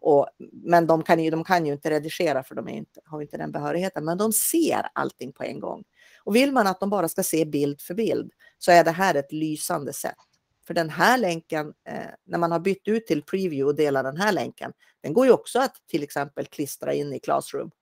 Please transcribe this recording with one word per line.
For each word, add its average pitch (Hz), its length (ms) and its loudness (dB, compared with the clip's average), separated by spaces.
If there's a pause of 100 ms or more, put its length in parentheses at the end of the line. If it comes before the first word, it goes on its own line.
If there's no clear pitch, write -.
och, 143 260 4 (240)
men 170 360 2
de 160 160 4
kan 170 160 4
ju, 160 120 0
de 165 120 -2
kan 175 220 0
ju 143 80 -2
inte 143 160 -6
redigera 151 540 -2
för - 120 -16
de 123 120 -8
är 131 60 -10
inte, - 320 -14
har 151 160 -10
inte 151 160 -12
den 156 140 -8
behörigheten. 151 540 -4
Men 170 120 -2
de 214 160 0
ser - 600 0
allting 139 400 -8
på - 100 -12
en - 160 -10
gång. - 240 -10 (400)
Och 202 120 -2
vill 277 160 6
man 233 160 4
att 185 120 0
de 196 100 -2
bara 185 200 0
ska 190 140 -4
se 160 220 0
bild 143 360 -2
för - 120 -12
bild 185 380 -2 (260)
så - 140 2
är 170 120 10
det 160 80 2
här 180 240 0
ett 143 160 -2
lysande 156 600 -6
sätt. - 220 -8 (520)
För 175 60 -10
den 170 160 0
här 180 280 4
länken, 165 560 -4 (160)
eh, - 200 -10 (160)
när 180 120 -6
man 170 140 0
har 170 80 0
bytt 185 280 -2
ut 220 200 -2
till 147 160 0
preview 175 400 -2
och 143 120 2
delar 143 280 2
den 139 140 -6
här 208 140 0
länken, 131 420 -6 (280)
den 147 120 -6
går 247 120 6
ju 254 60 8
också 202 280 2
att 262 160 -2 (120)
till 151 160 -2
exempel 139 420 -6
klistra - 480 -6
in 143 200 -4
i 127 60 -8
Classroom. 143 520 -4 (100)